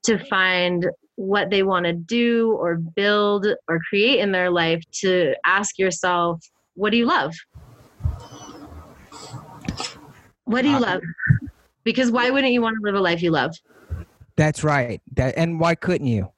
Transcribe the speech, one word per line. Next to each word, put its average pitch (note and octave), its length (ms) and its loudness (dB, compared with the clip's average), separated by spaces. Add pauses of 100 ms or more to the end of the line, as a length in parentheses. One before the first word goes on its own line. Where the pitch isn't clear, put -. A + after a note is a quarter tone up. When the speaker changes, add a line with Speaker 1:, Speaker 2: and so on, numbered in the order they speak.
Speaker 1:
to A3 240 0
find F3+ 600 2 (280)
what G3 340 0
they G3 140 2
wanna F3 320 0
do A3+ 640 0
or E3+ 160 0
build G3+ 720 0 (220)
or E3 200 0
create A3 300 2
in G3+ 140 0
their F3+ 180 0
life E3 320 0 (180)
to F3+ 340 2 (120)
ask G3 320 0
yourself, F3 680 0 (300)
"What G3+ 160 -2
do A#3 80 2
you A#3 80 2
love? E3+ 280 0 (3000)
What B3 160 0
do C4+ 80 2
you C#4 80 4
Speaker 2:
Uh, B3+ 40 2
Speaker 1:
love?" F#3 220 0 (840)
Because A#3+ 260 2
why B3 180 2
wouldn't C4+ 240 2
you B3 80 4
wanna A3+ 220 -2
live G3+ 140 0
a G3+ 40 2
life F3 220 2
you F3 80 2
love? D#3 240 0 (840)
Speaker 2:
That's D#3 260 2
right. C#3 400 0 (140)
That, C3 200 0
and E3 220 0
why E3 160 2
couldn't E3 320 -2
you? G#2 320 0